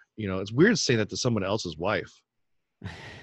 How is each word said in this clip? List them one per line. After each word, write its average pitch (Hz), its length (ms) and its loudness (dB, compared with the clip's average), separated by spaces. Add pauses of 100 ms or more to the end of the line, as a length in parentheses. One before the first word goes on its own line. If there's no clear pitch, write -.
(180)
You 107 100 -4
know, 95 120 -2
it's 98 120 -6
weird 170 260 6
saying 120 220 2
that 104 100 0
to 95 80 -6
someone 113 260 0
else's 92 340 -2
wife. 92 440 -2 (600)
<laughs> - 80 -10 (340)